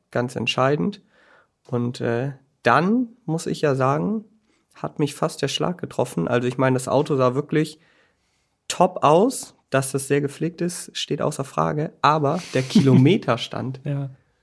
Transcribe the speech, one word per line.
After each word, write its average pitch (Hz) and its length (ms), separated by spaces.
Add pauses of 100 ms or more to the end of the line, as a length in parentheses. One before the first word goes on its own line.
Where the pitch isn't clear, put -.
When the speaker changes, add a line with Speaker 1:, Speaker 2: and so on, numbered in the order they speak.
(100)
Speaker 1:
ganz 123 240
entscheidend. 147 640 (640)
Und, 123 340
äh, 123 300 (320)
dann, 190 460 (160)
muss 160 220
ich - 140
ja 143 140
sagen, 160 480 (500)
hat - 260
mich 143 140
fast - 280
der 139 80
Schlag 170 280
getroffen. - 500
Also 123 200
ich 127 100
meine, 131 180
das 127 120
Auto 147 280
sah 127 200
wirklich 151 440 (880)
top - 360
aus. 185 520 (160)
Dass 131 200
das 135 160
sehr 143 120
gepflegt 139 420
ist, - 360
steht - 240
außer 151 220
Frage. 156 580
Aber 151 400 (140)
der 131 80
Speaker 2:
<laughs> - 0
Speaker 1:
Kilometerstand, 131 1200
Speaker 2:
Ja. 139 260 (340)